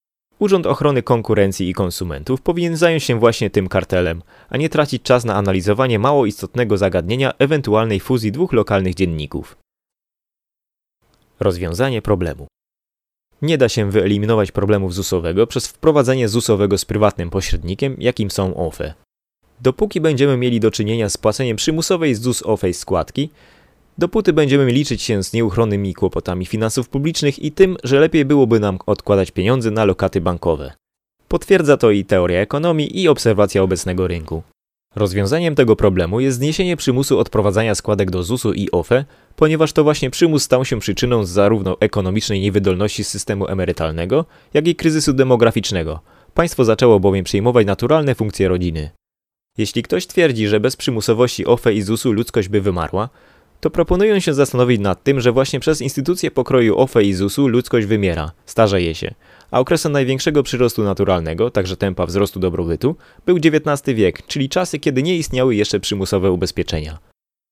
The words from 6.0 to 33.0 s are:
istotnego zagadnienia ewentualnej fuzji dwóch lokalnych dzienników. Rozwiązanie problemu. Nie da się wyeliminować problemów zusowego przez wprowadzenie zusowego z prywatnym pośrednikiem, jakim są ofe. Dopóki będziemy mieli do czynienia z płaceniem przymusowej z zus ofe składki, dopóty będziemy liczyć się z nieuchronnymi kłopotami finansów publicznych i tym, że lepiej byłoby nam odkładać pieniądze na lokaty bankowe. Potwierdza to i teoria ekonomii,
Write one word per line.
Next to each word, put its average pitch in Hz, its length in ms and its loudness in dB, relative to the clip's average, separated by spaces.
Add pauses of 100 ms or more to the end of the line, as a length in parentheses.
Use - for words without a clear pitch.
istotnego 104 520 -2
zagadnienia 95 640 0
ewentualnej 113 600 0
fuzji 113 320 0
dwóch 165 220 -2
lokalnych 98 400 0
dzienników. 80 640 -4 (1800)
Rozwiązanie 95 600 -2
problemu. 82 460 -4 (920)
Nie 156 160 0
da 127 120 4
się 101 220 -2
wyeliminować 104 600 2
problemów 98 420 0
zusowego 92 540 -2
przez - 200 -6
wprowadzenie 131 600 2
zusowego 101 480 0
z - 80 -8
prywatnym 98 440 0
pośrednikiem, 95 720 -4
jakim 107 320 -2
są 95 240 -2
ofe. 78 380 -8 (680)
Dopóki 156 400 -2
będziemy 139 360 2
mieli 123 220 0
do 107 120 2
czynienia 107 380 -2
z - 80 -6
płaceniem 110 400 -2
przymusowej 160 580 0
z 104 60 -6
zus 120 240 -2
ofe 98 280 0
składki, 95 560 -4 (680)
dopóty 185 360 0
będziemy 139 380 4
liczyć 131 300 0
się 101 220 -2
z - 100 -8
nieuchronnymi 104 600 0
kłopotami 92 520 -4
finansów 110 440 -4
publicznych 143 500 -2
i 151 120 -6
tym, 185 320 4
że 131 160 2
lepiej 156 260 4
byłoby 131 340 4
nam 101 260 0
odkładać 98 460 0
pieniądze 113 400 0
na 107 140 0
lokaty 95 360 0
bankowe. 82 520 -2 (540)
Potwierdza 170 500 4
to 113 140 4
i 98 140 0
teoria 90 340 2
ekonomii, 156 600 -2